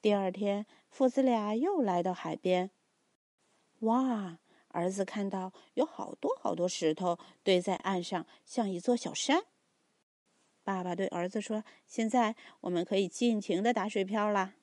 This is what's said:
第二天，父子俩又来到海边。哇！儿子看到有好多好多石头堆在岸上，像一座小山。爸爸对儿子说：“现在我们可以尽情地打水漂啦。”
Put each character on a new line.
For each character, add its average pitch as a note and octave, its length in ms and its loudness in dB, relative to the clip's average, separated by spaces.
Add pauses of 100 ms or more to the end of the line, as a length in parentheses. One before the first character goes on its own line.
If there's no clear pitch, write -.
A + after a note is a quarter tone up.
第 G#3 120 4
二 G3 160 0
天， G3+ 360 -2 (240)
父 C4+ 180 2
子 C4+ 140 2
俩 A3 340 2
又 E4 260 0
来 F3+ 220 2
到 F3+ 100 0
海 E3 220 -6
边。 F3+ 360 0 (1080)
哇！ A3 580 0 (300)
儿 F3 200 -2
子 F#3+ 160 -2
看 G3 240 -4
到 F#3+ 240 -6 (220)
有 C#4+ 100 2
好 - 300 -12
多 B4 200 -4
好 - 200 -4
多 F3 120 0
石 D#3+ 280 0
头 F3 240 -2 (240)
堆 F#3 180 4
在 F#3 140 -2
岸 F#3 280 -2
上， E3+ 220 -4 (180)
像 A3 240 -4
一 F3+ 120 -4
座 A#3+ 180 2
小 - 160 -6
山。 - 300 2 (1200)
爸 F#3+ 200 -4
爸 F3+ 120 -4
对 F#3 140 -2
儿 F3 200 -4
子 G#3+ 100 -4
说 G#3+ 240 -4 (220)
：“现 A3 240 -2
在 A#3 260 2 (260)
我 F3+ 100 -4
们 F3 120 0
可 G3 140 0
以 G3 100 2
尽 A3+ 320 2
情 F#3+ 220 -2
地 A#3 100 2
打 G#3 160 0
水 G3+ 160 -2
漂 G#3 280 0
啦。” G3 320 0